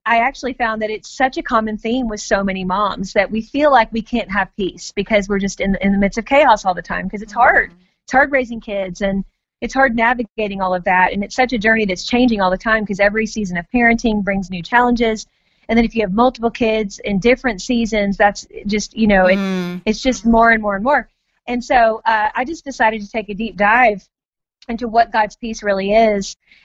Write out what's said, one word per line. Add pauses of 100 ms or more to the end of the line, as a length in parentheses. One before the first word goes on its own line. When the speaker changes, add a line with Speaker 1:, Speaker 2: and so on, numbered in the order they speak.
Speaker 1:
I
actually
found
that
it's
such
a
common
theme
with
so
many
moms
that
we
feel
like
we
can't
have
peace
because
we're
just
in,
in
the
midst
of
chaos
all
the
time,
'cause
it's
hard.
Speaker 2:
Mm-hmm. (240)
Speaker 1:
It's
hard
raising
kids,
and (360)
it's
hard
navigating
all
of
that.
And
it's
such
a
journey
that's
changing
all
the
time,
'cause
every
season
of
parenting
brings
new
challenges. (420)
And
then
if
you
have
multiple
kids
in
different
seasons,
that's (220)
just,
you
know,
it,
Speaker 2:
Mm.
Speaker 1:
it's
just
more
and
more
and
more. (380)
And
so,
uh,
I
just
decided
to
take
a
deep
dive (600)
into
what
God's
peace
really
is (300)